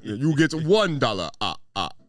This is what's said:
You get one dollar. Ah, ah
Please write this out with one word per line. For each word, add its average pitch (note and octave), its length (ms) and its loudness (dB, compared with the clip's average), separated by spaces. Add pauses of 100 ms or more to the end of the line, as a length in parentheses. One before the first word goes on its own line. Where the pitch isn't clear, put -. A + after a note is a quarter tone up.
You C3 340 -2
get D#3 180 4
one E3 440 2
dollar. G#2 320 0 (100)
Ah, G2 160 -4 (200)
ah F#2+ 140 -2 (180)